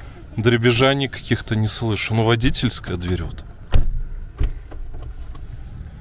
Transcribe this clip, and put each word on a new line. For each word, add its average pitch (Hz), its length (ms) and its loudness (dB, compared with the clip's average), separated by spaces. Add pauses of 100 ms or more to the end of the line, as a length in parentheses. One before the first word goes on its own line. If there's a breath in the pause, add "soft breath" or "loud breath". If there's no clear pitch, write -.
(360 loud breath)
Дребезжаний 123 720 4
каких-то - 480 -2
не 110 120 2
слышу. 110 460 -2
Ну, 110 100 4
водительская 117 720 2
дверь 87 260 -2
вот. - 220 -8 (2500 loud breath)